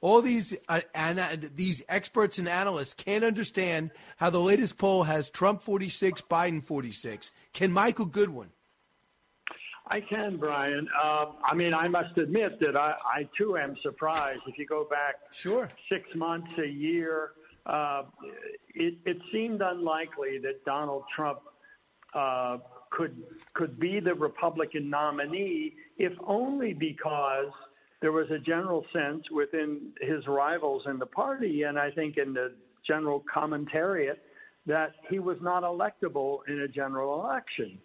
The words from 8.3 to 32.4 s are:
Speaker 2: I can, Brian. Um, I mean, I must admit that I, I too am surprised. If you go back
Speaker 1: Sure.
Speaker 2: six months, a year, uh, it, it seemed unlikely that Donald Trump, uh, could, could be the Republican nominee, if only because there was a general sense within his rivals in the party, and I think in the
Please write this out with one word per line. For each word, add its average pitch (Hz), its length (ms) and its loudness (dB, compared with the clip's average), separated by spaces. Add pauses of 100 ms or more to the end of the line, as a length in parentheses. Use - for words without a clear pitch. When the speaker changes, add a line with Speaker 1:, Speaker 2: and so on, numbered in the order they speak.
Speaker 2:
I 208 140 -2
can, 208 360 -4
Brian. 147 500 0 (160)
Um, 151 340 0 (120)
I 151 60 2
mean, 170 180 4
I 160 140 2
must 175 300 0
admit 175 420 2
that 143 160 4
I, 151 200 4 (100)
I 143 320 0
too 202 200 2
am 139 240 -2
surprised. 147 640 -2
If 131 140 -12
you 143 80 -6
go 151 160 0
back 143 320 0 (160)
Speaker 1:
Sure. 208 380 -2 (200)
Speaker 2:
six 190 140 0 (100)
months, 165 360 -2 (120)
a 151 60 0
year, 156 640 -2 (340)
uh, 143 380 -2 (680)
it, 170 220 0 (100)
it 180 120 -2 (140)
seemed 220 300 -2
unlikely 160 760 -2
that 135 260 -6
Donald 139 380 -2 (120)
Trump, 147 240 -2 (760)
uh, 127 440 0 (320)
could, 151 320 -4 (320)
could 156 280 -2
be 190 180 0
the 175 140 2
Republican 156 760 -2
nominee, 151 840 -2 (240)
if 180 160 0 (120)
only 247 480 0
because 147 800 0 (500)
there 156 120 2
was 156 180 2
a 156 80 -2
general 165 540 0
sense 151 360 -2
within 151 600 -2 (100)
his 139 260 -2
rivals 139 640 0
in 135 80 -4
the 127 80 -4
party, 214 580 0
and 147 140 0
I 143 140 2
think 151 260 -4
in 139 160 0
the 127 200 -2 (340)